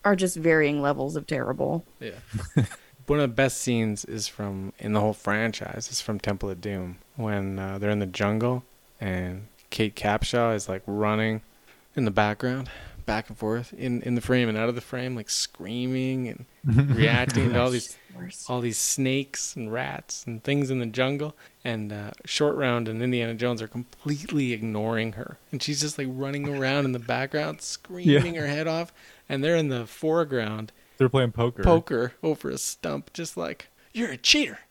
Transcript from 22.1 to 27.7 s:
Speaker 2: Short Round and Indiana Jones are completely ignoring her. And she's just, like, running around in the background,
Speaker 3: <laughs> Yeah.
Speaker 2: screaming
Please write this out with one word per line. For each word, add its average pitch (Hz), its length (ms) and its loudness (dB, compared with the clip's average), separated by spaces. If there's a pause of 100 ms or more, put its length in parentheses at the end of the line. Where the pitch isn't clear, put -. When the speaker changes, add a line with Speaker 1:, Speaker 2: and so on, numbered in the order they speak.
Speaker 2:
Short 147 300 2
Round 120 320 2
and 110 140 -4
Indiana 120 320 0
Jones 117 280 0
are 113 60 -6
completely 143 840 -4
ignoring 110 600 -2
her. - 240 -10 (140)
And 135 120 -6
she's 143 180 -2
just, 151 160 -4
like, 139 120 -4
running 139 380 -4
around 139 380 2
in 131 60 2
the 123 80 -2
background, 135 580 -2
Speaker 3:
<laughs> - 20 -20
Yeah. - 20 -16
Speaker 2:
screaming 170 760 4